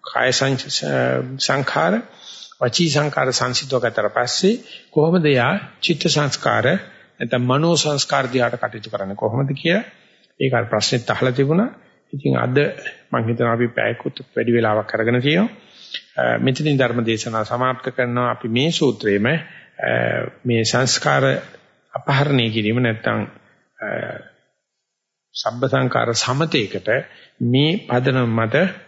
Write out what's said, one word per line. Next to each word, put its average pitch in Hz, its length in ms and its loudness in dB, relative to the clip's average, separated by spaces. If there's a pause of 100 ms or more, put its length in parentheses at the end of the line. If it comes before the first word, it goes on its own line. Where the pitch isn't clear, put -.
කාය 120 300 0
සංච-, 135 400 -2 (640)
සංඛාර, 143 560 0 (640)
වචී 143 320 0
සංඛාර 143 420 0
සංසිද්ධව 127 480 -2
ගතට 110 320 0
පස්සේ 123 420 0 (340)
කොහොමද 165 400 4
යා 131 260 4 (240)
චිත්ත - 280 -2
සංස්කාර 123 600 0 (480)
නැත්නම් 123 320 -2
මනෝ 151 300 4
සංස්කාර 143 520 0
දිහාට 120 300 0
කටයුතු 110 320 -6
කරන්නේ 98 260 -6
කොහොමද 120 360 0
කියලා 170 320 0 (560)
ඒක 131 140 2
අර 117 120 2
ප්‍රශ්නෙත් 113 440 0
අහලා 127 240 0
තිබුණා. 156 360 2 (440)
ඉතින් 135 240 0
අද 123 200 0 (500)
මම 117 160 -2
හිතනවා 117 300 0
අපි 117 140 0
පැයකුත් 113 480 -2 (100)
වැඩි 117 280 -2
වෙලාවක් 110 380 2
අරගෙන 113 280 2
තියෙනවා. 160 320 2 (600)
අ, 131 120 -2 (120)
මෙතනින් 135 420 0
ධර්ම 120 240 0
දේශනාව 113 440 -2
සමාප්ත 123 420 -2
කරනවා. 123 420 -2
අපි 113 180 -6
මේ 123 240 0
සූත්‍රයේම, 110 560 2
අ, - 640 -4 (480)
මේ 117 240 0
සංස්කාර 131 600 2 (720)
අපහරණය 139 560 2
කිරීම 110 300 0
නැත්නම්, 110 400 0 (580)
අ, 107 100 -10 (1500)
සබ්බ 117 300 -4
සංකාර 120 480 0
සමතේකට 135 760 -2 (540)
මේ 131 280 4 (100)
පදනම 127 520 0
මත 113 220 0 (320)